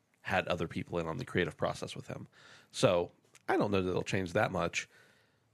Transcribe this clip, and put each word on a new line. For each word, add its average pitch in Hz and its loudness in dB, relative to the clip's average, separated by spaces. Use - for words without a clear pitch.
had 92 0
other 87 -2
people 87 -6
in 82 -2
on 80 -4
the 87 -6
creative 85 0
process - -4
with - -14
him. - -12
So 90 4
I 381 2
don't 113 2
know 98 4
that 92 2
it'll 87 0
change 92 -2
that 104 2
much, 85 -2